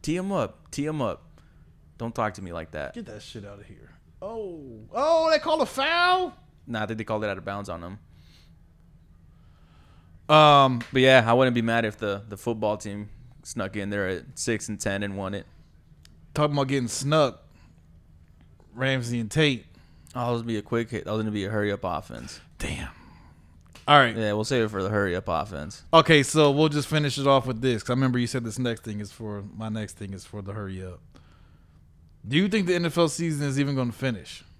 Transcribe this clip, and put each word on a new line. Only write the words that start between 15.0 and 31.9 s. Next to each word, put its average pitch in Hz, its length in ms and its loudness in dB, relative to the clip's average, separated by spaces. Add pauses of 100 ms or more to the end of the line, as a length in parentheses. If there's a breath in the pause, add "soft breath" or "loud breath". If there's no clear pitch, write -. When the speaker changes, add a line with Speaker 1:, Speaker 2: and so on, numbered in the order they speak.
Speaker 1:
and 98 140 -6
won 98 180 -6
it. 98 120 -10 (880)
Speaker 2:
Talking 151 200 0
about 139 140 0
getting 131 200 -2
snuck. 143 540 0 (1300 soft breath)
Ramsey 123 460 -2
and 110 100 -6
Tate. 143 360 2 (480 soft breath)
Speaker 1:
Oh, 123 160 -2
it - 20 0
was 117 100 -2
gonna 117 60 -8
be 113 100 -2
a 101 40 -6
quick 117 280 -2
hit. - 140 -6
That 101 80 -6
was 110 80 -2
gonna 110 100 -2
be 104 140 -4
a 98 60 -6
hurry 104 220 0
up 101 120 -6
offense. 73 560 -8 (180)
Speaker 2:
Damn. 76 300 -6 (1000 soft breath)
All 147 120 8
right. 120 180 4
Speaker 1:
Yeah, 107 160 0
we'll 107 120 0
save 120 200 2
it 107 60 -2
for 101 120 -4
the 95 60 -2
hurry 101 260 0
up 90 140 -4
offense. 82 640 -6
Speaker 2:
Okay, 160 300 8
so 147 280 4
we'll 147 200 4
just 147 180 -4
finish 151 300 -2
it 139 80 -2
off 135 200 4
with 120 140 -6
this, 123 220 0
'cause - 80 -8
I - 20 2
remember 127 260 2
you 120 80 0
said 123 180 -6
this 110 140 -8
next 120 240 -4
thing 104 180 -8
is 101 120 -12
for, 104 320 -10 (120)
my 110 120 -8
next 107 300 -6
thing 98 160 -10
is 90 100 -14
for - 160 -12
the 98 140 -10
hurry 95 280 -8
up. 90 180 -12 (1300 soft breath)